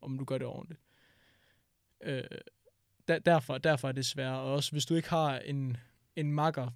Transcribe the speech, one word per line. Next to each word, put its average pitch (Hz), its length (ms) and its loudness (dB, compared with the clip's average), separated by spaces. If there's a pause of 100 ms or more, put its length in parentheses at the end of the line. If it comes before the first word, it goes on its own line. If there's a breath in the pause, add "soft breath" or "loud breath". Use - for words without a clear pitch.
om 131 160 -6
du 139 60 -4
gør 131 140 -2
det 131 80 -6
ordentligt. - 340 -10 (1200 soft breath)
Øh, 131 180 -4 (840)
der, 165 100 4
derfor, 156 400 2
derfor 139 300 2
er 131 40 -2
det 131 140 -2
svært. 131 320 -2
Og 135 140 -2
også 143 200 0
hvis 147 140 0
du 165 80 2
ikke 165 140 2
har 151 300 2
en, 135 380 -4 (400 soft breath)
en 147 160 0
makker, 147 440 2